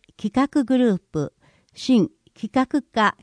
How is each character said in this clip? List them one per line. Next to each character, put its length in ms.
企 180
画 280
グ 140
ル 180
ー 60
プ、 220
新 360
企 200
画 280
課 420